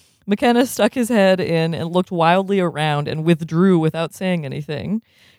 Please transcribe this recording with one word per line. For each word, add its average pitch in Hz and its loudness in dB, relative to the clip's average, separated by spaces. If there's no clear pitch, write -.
McKenna 240 2
stuck - 0
his 233 -2
head 190 4
in 165 -2
and 165 -6
looked 180 0
wildly 185 2
around 147 -2
and 156 -4
withdrew 165 2
without 160 -2
saying 180 -4
anything. 151 -6